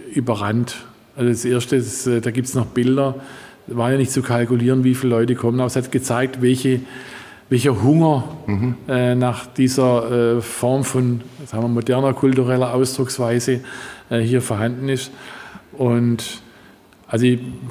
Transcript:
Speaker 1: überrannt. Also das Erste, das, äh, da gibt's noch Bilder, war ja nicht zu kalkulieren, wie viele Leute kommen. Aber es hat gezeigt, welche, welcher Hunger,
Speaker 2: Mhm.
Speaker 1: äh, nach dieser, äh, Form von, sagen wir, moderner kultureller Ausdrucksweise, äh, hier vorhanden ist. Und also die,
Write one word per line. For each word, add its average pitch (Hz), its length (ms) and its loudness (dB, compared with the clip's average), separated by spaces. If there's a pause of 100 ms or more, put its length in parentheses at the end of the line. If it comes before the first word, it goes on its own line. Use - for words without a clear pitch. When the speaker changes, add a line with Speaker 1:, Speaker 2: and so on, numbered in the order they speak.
(160)
Speaker 1:
überrannt. 117 720 -2 (320)
Also 120 120 2
das 120 140 0
Erste, 123 360 0
das, 113 280 -4
äh, 120 140 2
da 117 100 -2
gibt's 127 240 -4
noch 120 120 0
Bilder, 131 480 0 (520)
war 120 240 0
ja 135 60 2
nicht 131 140 0
zu 131 100 0
kalkulieren, 120 640 2
wie 127 100 4
viele 127 140 0
Leute 117 260 2
kommen. 120 240 0
Aber 127 80 0
es - 80 -6
hat 127 160 -2
gezeigt, 127 500 -2
welche, 127 380 2 (680)
welcher 123 340 2
Hunger, 151 400 4 (220)
Speaker 2:
Mhm. 107 300 -2 (120)
Speaker 1:
äh, 123 280 2
nach 123 320 0
dieser, 123 880 2
äh, 117 40 0
Form 127 440 -2
von, 123 340 0 (260)
sagen 113 180 -4
wir, 120 40 0
moderner 123 460 2
kultureller 127 600 2
Ausdrucksweise, 123 840 0 (500)
äh, 117 100 0
hier 117 220 2
vorhanden 123 460 -4
ist. 131 240 -4 (600)
Und 120 680 0 (680)
also 117 140 0
die, 123 160 4 (320)